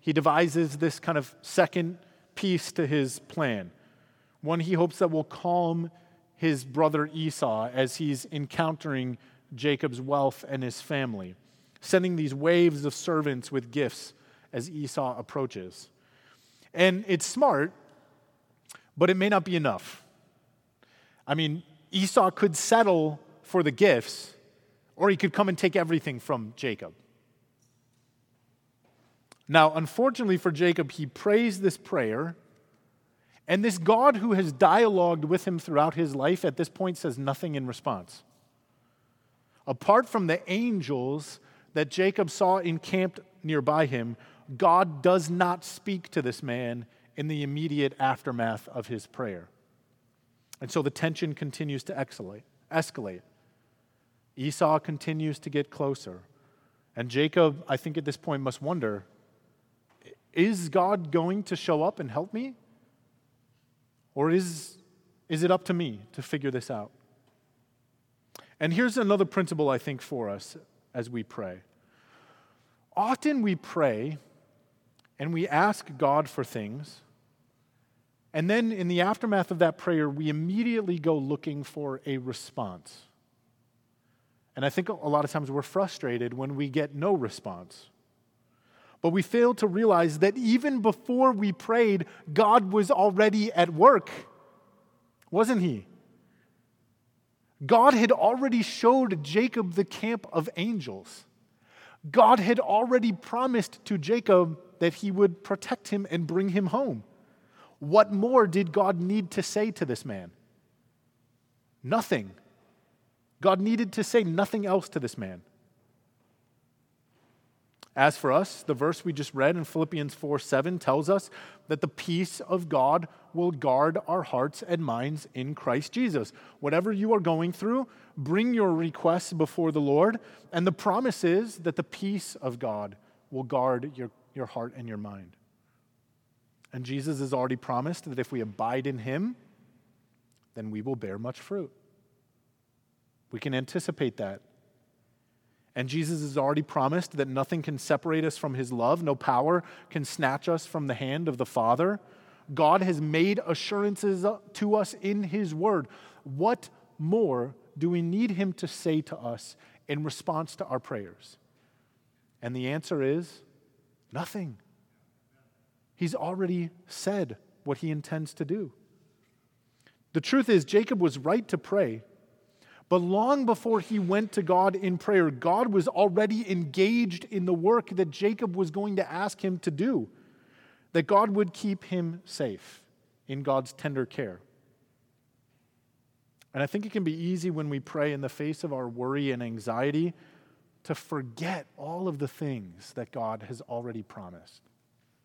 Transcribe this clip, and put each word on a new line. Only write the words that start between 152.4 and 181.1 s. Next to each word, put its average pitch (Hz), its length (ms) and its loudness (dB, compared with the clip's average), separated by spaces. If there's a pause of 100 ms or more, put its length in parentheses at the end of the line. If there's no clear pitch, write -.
God 160 300 4
has 175 180 0
made 165 460 0
assurances 202 800 -2 (280)
to 208 200 0
us 214 200 0
in 202 300 -4
his 175 300 -4
word. 170 320 0 (380)
What 170 440 -2 (300)
more 151 560 0 (220)
do 160 140 -2
we 175 120 0
need 202 300 0
him 185 220 -2
to - 120 -8
say 156 360 -2
to - 140 -12
us 117 400 -12 (300)
in 147 160 -4
response 156 540 -6
to 190 80 -8
our 131 160 -6
prayers? - 560 -14 (1080)
And 123 140 -6
the 127 120 -6
answer 151 340 -4
is 156 400 -2 (680)
nothing. 160 480 -10 (1400)
He's 170 200 -4
already 180 560 -2 (180)
said 185 480 -4 (260)
what 143 160 -4
he 160 120 -6
intends 156 440 -8
to 160 100 -6
do. 175 280 -6 (1400)
The 160 80 -2
truth 262 280 2
is, 185 160 6
Jacob 208 360 2
was 143 180 0
right 185 300 -2
to 190 100 -2
pray. 139 440 -2 (880)
But 180 140 4
long 233 420 2
before 226 360 0
he 214 180 -4
went 202 340 0
to 202 100 0
God 185 320 4
in 185 220 -2
prayer, 180 340 4
God 180 440 2
was 175 140 2
already 208 640 2
engaged 185 760 0
in 190 180 -4
the 185 80 2
work 202 380 2
that 180 200 0
Jacob 202 460 -2
was 185 140 0
going 202 260 -4
to 185 160 -2
ask 185 320 -4
him 185 140 -2
to - 120 -6
do, 160 380 0 (840)
that 165 140 2
God 202 260 4